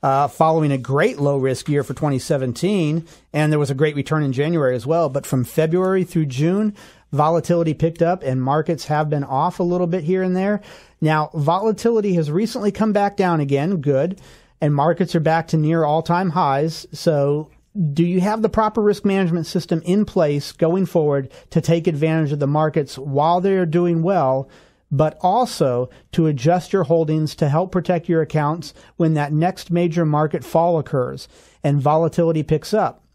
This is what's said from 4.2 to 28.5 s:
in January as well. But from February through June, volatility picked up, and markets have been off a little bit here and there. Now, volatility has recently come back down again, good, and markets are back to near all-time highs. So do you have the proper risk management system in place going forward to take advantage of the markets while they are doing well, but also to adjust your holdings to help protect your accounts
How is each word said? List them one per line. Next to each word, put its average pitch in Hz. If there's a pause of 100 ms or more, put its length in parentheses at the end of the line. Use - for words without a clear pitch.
in 135
January 143
as 120
well. 160
But 135
from 131
February 180
through 165
June, 175 (380)
volatility 160
picked 165
up, 170
and 131
markets 151
have 151
been 147
off 139
a 190
little 180
bit 170
here 185
and 185
there. 202 (380)
Now, 156
volatility 202
has 151
recently 202
come 214
back 202
down 175
again, 143
good, 147 (400)
and 147
markets 165
are 170
back 160
to 160
near 156
all-time 165
highs. 156
So 147 (420)
do 165
you 175
have 214
the 214
proper 214
risk 208
management 180
system 165
in 196
place 147
going 175
forward 143 (200)
to 170
take 165
advantage 160
of 151
the 143
markets 151
while 147
they 196
are 180
doing 170
well, 139 (400)
but 151
also 160 (240)
to 165
adjust 156
your 190
holdings 156
to 151
help 170
protect 175
your 165
accounts 156 (220)